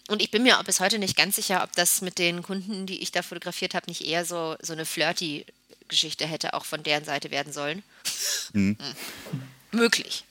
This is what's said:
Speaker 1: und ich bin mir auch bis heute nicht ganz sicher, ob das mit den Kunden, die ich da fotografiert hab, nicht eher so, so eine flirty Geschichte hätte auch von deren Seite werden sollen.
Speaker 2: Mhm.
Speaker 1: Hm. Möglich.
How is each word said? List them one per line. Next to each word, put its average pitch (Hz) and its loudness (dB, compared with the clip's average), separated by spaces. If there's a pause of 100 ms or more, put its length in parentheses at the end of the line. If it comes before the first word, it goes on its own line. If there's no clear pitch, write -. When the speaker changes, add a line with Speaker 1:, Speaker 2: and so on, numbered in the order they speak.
Speaker 1:
und 208 0
ich 220 -2
bin 226 4
mir 226 10
auch 190 -6
bis 202 2
heute 202 2
nicht 185 0
ganz 165 4
sicher, 196 2
ob - -8
das 175 2
mit 185 -6
den 175 2
Kunden, 190 -6
die 185 -8
ich - -4
da 175 0
fotografiert 180 -6
hab, 180 -4
nicht - -8
eher 165 0
so, 165 -4
so 165 -8
eine 160 -6
flirty 160 0 (440)
Geschichte - 0
hätte 156 -2
auch - -2
von 151 -6
deren 147 2
Seite 147 -4
werden 143 -2
sollen. 147 -4 (720)
Speaker 2:
Mhm. 101 4
Speaker 1:
Hm. - -10 (320)
Möglich. - 2